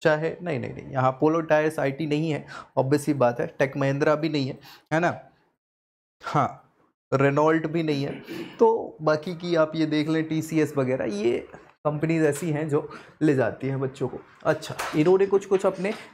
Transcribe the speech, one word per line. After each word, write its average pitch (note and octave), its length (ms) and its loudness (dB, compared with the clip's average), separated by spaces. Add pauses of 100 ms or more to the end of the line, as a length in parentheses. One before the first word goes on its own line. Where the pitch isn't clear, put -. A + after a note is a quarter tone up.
चाहे, D#3 400 2
नहीं, D#3+ 180 -4
नहीं, A2 140 -8
नहीं, B2+ 180 -14
यहाँ C3 200 2 (100)
पोलो D#3+ 220 4
टायर्स D#3 360 2
आईटी C#3 280 -2
नहीं D3+ 240 0
है, C#3+ 140 -6 (340)
obvious C3+ 200 2
सी D3 160 0
बात B2 240 2
है, D#3 80 -4 (120)
टेक C3+ 180 0
महिंद्रा C#3+ 380 2
भी D#3 140 -2
नहीं C#3+ 180 -2
है, B2 100 -8 (360)
है - 60 2
ना। E3 140 0 (1080)
हाँ, - 500 -2 (400)
रेनॉल्ट D3+ 560 4
भी D#3+ 160 -2
नहीं D3 200 0
है, C#3 100 -6 (460)
तो - 420 2
बाकी D#3 340 0
की E3+ 200 -4
आप D#3 200 4
ये D#3+ 120 0
देख D3+ 220 0
लें, D#3+ 140 0
टीसीएस D#3 540 0
वगैरह, B2+ 400 0
ये A2+ 300 0 (380)
कंपनीज D#3 380 0
ऐसी D3+ 280 0
हैं D3+ 180 -2
जो C#3+ 100 2 (420)
ले D3+ 140 4
जाती A#2+ 320 0
हैं C3+ 120 -2
बच्चों C3+ 280 -4
को। - 100 -10 (280)
अच्छा, - 300 -2 (200)
इन्होंने F#3 300 4
कुछ G3 200 2
कुछ G3 200 0
अपने F#3+ 280 -2 (200)